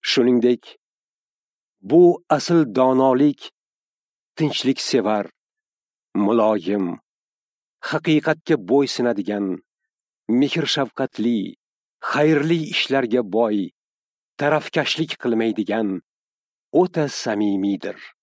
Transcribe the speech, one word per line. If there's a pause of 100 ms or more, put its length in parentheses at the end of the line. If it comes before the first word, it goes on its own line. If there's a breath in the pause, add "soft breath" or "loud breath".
Shuningdek, (1200)
bu
asl
donolik (960)
tinchliksevar, (920)
muloyim, (1000)
haqiqatga
bo'ysunadigan, (840)
mehr-shafqatli, (640)
xayrli (100)
ishlarga
boy, (840)
tarafkashlik
qilmaydigan, (840)
o'ta
samimiydir. (260)